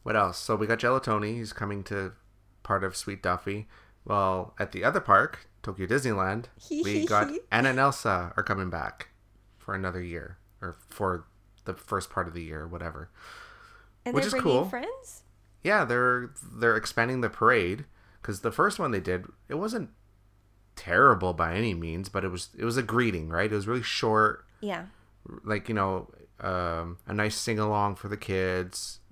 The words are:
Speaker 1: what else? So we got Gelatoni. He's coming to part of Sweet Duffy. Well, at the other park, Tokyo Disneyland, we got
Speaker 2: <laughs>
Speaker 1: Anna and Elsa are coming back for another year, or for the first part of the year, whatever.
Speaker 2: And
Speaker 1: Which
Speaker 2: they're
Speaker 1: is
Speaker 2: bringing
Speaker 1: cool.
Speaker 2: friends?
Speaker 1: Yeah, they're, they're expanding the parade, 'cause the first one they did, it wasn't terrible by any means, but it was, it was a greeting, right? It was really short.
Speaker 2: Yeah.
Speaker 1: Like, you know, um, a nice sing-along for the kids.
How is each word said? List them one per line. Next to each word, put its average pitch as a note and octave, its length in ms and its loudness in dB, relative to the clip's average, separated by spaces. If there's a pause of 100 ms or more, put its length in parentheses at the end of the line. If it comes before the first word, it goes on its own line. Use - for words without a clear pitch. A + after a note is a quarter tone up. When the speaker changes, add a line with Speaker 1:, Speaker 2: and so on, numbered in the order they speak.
Speaker 1:
what A#2 140 0
else? F#2 220 4
So - 180 0
we G#2 100 0
got A2+ 120 2
Gelatoni. A#2 560 0
He's A2+ 180 -8
coming G2+ 320 -6
to G2 280 -4 (500)
part G2 200 0
of F#2+ 140 -2
Sweet G2 260 -8
Duffy. G2 440 -2 (360)
Well, F#2+ 560 0
at G2+ 140 -4
the F#2 100 -4
other D#3 160 2
park, - 480 4 (160)
Tokyo F#2+ 240 -6
Disneyland, A2 580 0 (240)
we E4 360 0
got C#4+ 260 4 (100)
Speaker 2:
<laughs> - 100 -14
Speaker 1:
Anna B2 180 4
and B2+ 100 2
Elsa G2 560 2
are - 80 0
coming F#2+ 260 -2
back D2+ 400 -8 (480)
for - 180 -8
another F#2 260 -4
year, E2+ 360 -10 (240)
or F2 160 -10 (120)
for F2+ 360 -2 (400)
the F#2+ 100 -4
first - 340 -4
part F2+ 180 -2
of E2 60 -10
the E2+ 80 -8
year, D#2 260 -8
whatever. E2+ 420 -10 (960)
Speaker 2:
And B3 100 -2
Speaker 1:
Which C4+ 80 2
Speaker 2:
they're - 40 0
Speaker 1:
is A3+ 60 -4
Speaker 2:
bringing B3+ 180 2 (100)
Speaker 1:
cool. A#3+ 40 2
Speaker 2:
friends? D#4+ 580 -8 (400)
Speaker 1:
Yeah, G3 220 4
they're, B2 460 2 (220)
they're A2+ 240 4
expanding A#2+ 440 0
the A2+ 80 2
parade, A2 560 4 (380)
'cause G2 180 -4
the A2+ 100 0
first G3 280 2
one D#3+ 120 0
they G2+ 100 0
did, F2+ 240 -2 (220)
it C3+ 80 -6
wasn't G#3 340 -4 (840)
terrible F#2 580 4
by E2 200 0
any G#2 220 0
means, E2 340 -6
but F#2+ 140 -2
it F#2+ 60 -2
was, F2 280 -8
it - 80 -4
was A#2 120 -2
a C3+ 60 2
greeting, G2+ 460 0
right? F#2 220 0
It G#2+ 40 0
was G2+ 120 -2
really A#2+ 160 -2
short. G#2+ 640 2 (160)
Speaker 2:
Yeah. F#3 240 -6 (580)
Speaker 1:
Like, G#2 260 -2
you A2+ 60 -2
know, F#2+ 340 0 (300)
um, F2 640 -4
a - 80 -8
nice G#2 220 0
sing-along G#2+ 600 0
for G#2+ 120 -10
the G2+ 100 -6
kids. F#2 840 -4 (100)